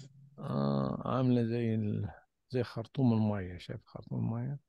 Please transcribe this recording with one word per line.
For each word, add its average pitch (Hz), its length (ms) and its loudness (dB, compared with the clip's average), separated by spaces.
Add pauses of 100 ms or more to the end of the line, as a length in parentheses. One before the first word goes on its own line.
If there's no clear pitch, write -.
(400)
اه، 69 640 0
عاملة 123 380 4
زي 113 320 0
ال-، 107 340 0 (400)
زي 123 140 0
خرطوم 120 500 2
المية، 101 440 0
شايف - 280 -10
خرطوم 120 340 -8
المية؟ 120 500 -2